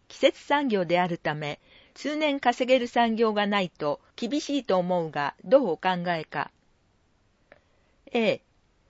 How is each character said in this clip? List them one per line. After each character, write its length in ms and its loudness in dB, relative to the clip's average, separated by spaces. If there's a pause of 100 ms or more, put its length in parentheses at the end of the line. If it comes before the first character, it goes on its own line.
季 100 -20
節 240 2
産 240 0
業 180 0
で 160 2
あ 60 2
る 100 -4
た 180 -4
め、 260 -8 (340)
通 220 -6
年 240 -2
稼 300 0
げ 80 6
る 100 -2
産 260 2
業 180 2
が 140 0
な 140 0
い 100 -4
と 300 -4 (160)
厳 240 -4
し 180 -2
い 60 -6
と 140 2
思 260 0
う 80 -8
が、 220 -4 (100)
ど 200 6
う 60 -2
お 60 -2
考 140 -2 (180)
え 160 -2
か。 260 -8 (1600)
A、 280 0 (500)